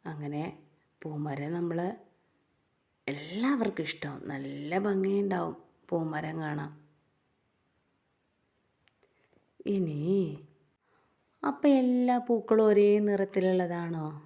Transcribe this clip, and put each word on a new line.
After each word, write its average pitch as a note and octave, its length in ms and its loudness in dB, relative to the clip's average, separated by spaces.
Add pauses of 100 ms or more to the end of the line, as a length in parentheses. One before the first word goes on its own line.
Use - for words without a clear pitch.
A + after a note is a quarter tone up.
അങ്ങനെ D3 520 -8 (460)
പൂമരം D3+ 500 -6
നമ്മൾ F3 440 -4 (1080)
എല്ലാവർക്കും F#3+ 760 -4
ഇഷ്ടം, C#3+ 440 -8
നല്ല C#3 500 -6
ഭംഗിയുണ്ടാവും G3 800 -2 (320)
പൂമരം D#3+ 500 -4
കാണാൻ. D3+ 380 -8 (3000)
ഇനി E3+ 720 0 (1120)
അപ്പം C#4+ 220 2
എല്ലാ B3 480 4
പൂക്കളും A3+ 460 4
ഒരേ G#3 360 8
നിറത്തിലുള്ളതാണോ? F3+ 1300 0